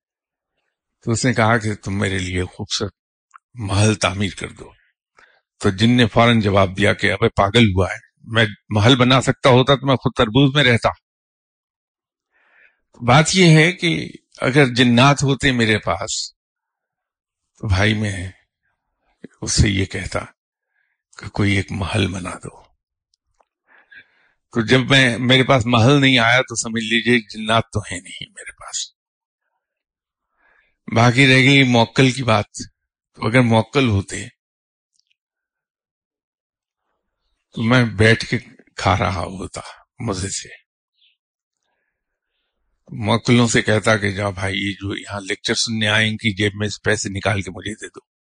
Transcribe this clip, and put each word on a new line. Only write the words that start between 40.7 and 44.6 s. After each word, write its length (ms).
موکلوں 420
سے 140
کہتا 360
کہ 140
"جاؤ 200
بھائی، 240
یہ 160